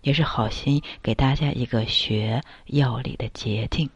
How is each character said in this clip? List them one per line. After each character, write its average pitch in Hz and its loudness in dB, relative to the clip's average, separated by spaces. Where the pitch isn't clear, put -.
也 143 2
是 156 4
好 110 0
心 139 0
给 113 0
大 135 4
家 147 0
一 123 -2
个 110 0
学 110 0
药 135 2
理 - -6
的 110 -6
捷 110 -4
径。 151 0